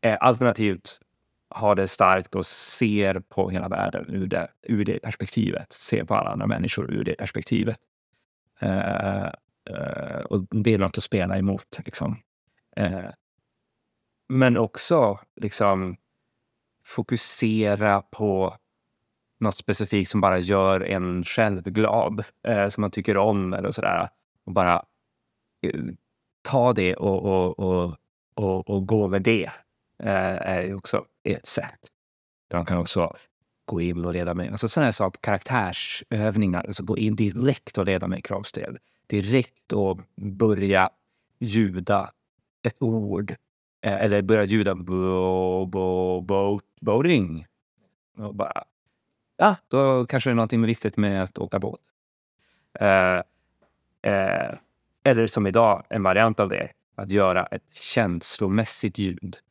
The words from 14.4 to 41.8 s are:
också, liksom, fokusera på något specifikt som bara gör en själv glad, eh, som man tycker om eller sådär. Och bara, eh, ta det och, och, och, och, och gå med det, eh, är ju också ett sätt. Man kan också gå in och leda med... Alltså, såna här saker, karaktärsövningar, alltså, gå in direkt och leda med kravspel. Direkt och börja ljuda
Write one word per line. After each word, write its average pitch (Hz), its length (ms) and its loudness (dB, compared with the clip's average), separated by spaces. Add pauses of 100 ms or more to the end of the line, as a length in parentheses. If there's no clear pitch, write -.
också, 113 600 2 (180)
liksom, 98 600 0 (920)
fokusera 107 1160 0
på 95 540 -2 (840)
något 107 160 0
specifikt 101 540 -2
som 104 100 0
bara 95 180 4
gör 95 420 2
en 90 440 -2
själv 101 380 0
glad, 104 600 0 (240)
eh, 101 200 2
som 101 120 -4
man 104 100 0
tycker 101 260 0
om 98 360 2
eller 95 180 -4
sådär. 90 380 -2 (380)
Och 98 60 -10
bara, 87 320 2 (840)
eh, 76 140 -4 (600)
ta 123 300 4
det 92 240 2
och, 95 260 0
och, 92 360 2
och, 90 380 0 (380)
och, 95 360 -2
och 98 160 0
gå 104 220 2
med 95 140 0
det, 107 220 2 (580)
eh, 92 460 -2
är 92 140 -2
ju 95 120 -6
också - 300 -4 (200)
ett - 220 -4
sätt. - 320 -6 (760)
Man 85 140 -2
kan 90 120 0
också 85 380 -2 (480)
gå 90 160 -4
in 85 240 -2
och 87 80 -4
leda 87 220 -4
med... 87 160 -6
Alltså, 110 180 -4
såna 151 160 2
här 120 80 2
saker, 95 280 -2
karaktärsövningar, 104 1500 -2
alltså, 98 180 -8
gå 104 140 -2
in 110 180 0
direkt 113 640 -2
och 98 60 0
leda 92 220 0
med 92 180 -4
kravspel. - 540 -8 (280)
Direkt 107 640 -2
och 95 280 0 (160)
börja 98 760 2 (480)
ljuda 101 720 0 (520)